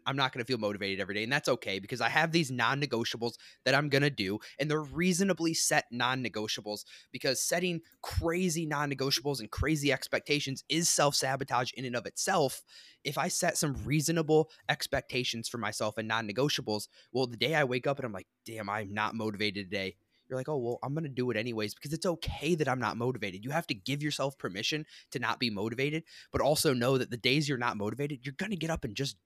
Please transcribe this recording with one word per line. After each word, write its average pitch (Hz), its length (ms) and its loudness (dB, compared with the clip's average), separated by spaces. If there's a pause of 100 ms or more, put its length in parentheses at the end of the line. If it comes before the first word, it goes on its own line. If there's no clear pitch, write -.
I'm 135 100 0
not 131 160 0
gonna 123 120 -4
feel 123 140 0
motivated 101 420 0
every 98 140 -4
day, 107 80 0
and 113 100 -4
that's 147 160 0
okay 107 300 0
because 113 220 -6
I 117 80 2
have 156 240 4
these 156 180 4
non-negotiables 120 840 0 (300)
that 131 100 4
I'm 147 140 2
gonna 143 220 4
do, 104 280 -2 (200)
and 151 120 0
they're 151 100 0
reasonably 165 720 2
set - 380 2
non-negotiables 113 920 -2 (280)
because 131 300 0
setting 175 380 0 (220)
crazy 170 640 2
non-negotiables 139 760 0
and 107 100 -10
crazy 143 420 2
expectations 135 760 -2
is 160 200 2
self-sabotage 135 840 2
in 127 100 -8
and 123 120 -4
of 110 100 -4
itself. 165 560 0 (420)
If 143 140 -4
I 151 100 0
set 175 300 0
some 143 160 2 (100)
reasonable 156 680 4 (180)
expectations 123 800 -2
for 120 100 -6
myself 107 400 -2
and 110 100 -2
non-negotiables, 110 800 0 (240)
well, 127 140 2
the 120 100 -6
day 131 180 2
I 151 100 4
wake 123 220 0
up 139 120 0
and 131 80 -4
I'm 110 60 -6
like, 95 160 -12 (180)
"Damn, 110 240 -6
I'm 101 240 -4
not 107 200 0
motivated 104 560 -2
today," 95 260 -4 (300)
you're 131 120 -6
like, 131 100 -6
"Oh, 151 80 -2
well, 120 260 -2
I'm 135 120 -4
gonna 160 160 -4
do 123 200 -2
it 110 60 0
anyways," 107 380 -2
because - 180 -14
it's 165 140 -2
okay 165 480 -2
that 151 120 2
I'm 131 140 2
not 104 160 0
motivated. 107 480 -2
You 127 60 -6
have 113 160 -2
to 135 80 -2
give 139 280 -4
yourself 143 360 -2
permission 123 480 -2 (240)
to - 80 -4
not 117 200 0
be 120 120 2
motivated, 117 540 -2 (280)
but 135 80 2
also 147 320 4
know 127 240 4
that 127 140 -2
the 123 80 -6
days 139 280 4
you're 139 120 0
not 120 180 0
motivated, 120 480 -4
you're 139 140 -10
gonna 196 180 -2
get 160 140 -2
up 160 140 -4
and 107 120 -8
just 135 280 -4